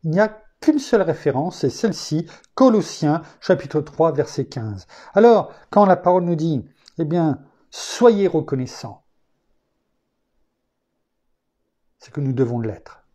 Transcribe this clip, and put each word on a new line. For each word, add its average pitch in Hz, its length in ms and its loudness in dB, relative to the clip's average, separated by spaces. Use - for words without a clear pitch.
Il 160 80 -4
n'y 180 80 0
a 214 180 0
qu'une 302 200 2
seule 220 220 0
référence, 156 580 -2
c'est 135 100 0
celle-ci, 165 600 -4
Colossiens, 165 680 2
chapitre 151 420 -2
trois, 160 300 -2
verset 143 340 -4
quinze. 107 420 -10
Alors, 214 400 4
quand 202 160 4
la 185 100 6
parole 180 300 0
nous 170 100 -2
dit, 151 320 -4
eh 143 60 -2
bien, 160 340 -2
soyez 208 580 2
reconnaissants, 135 760 -6
c'est - 160 -20
que 147 80 -6
nous 135 120 -2
devons 120 260 -2
l'être. - 420 -12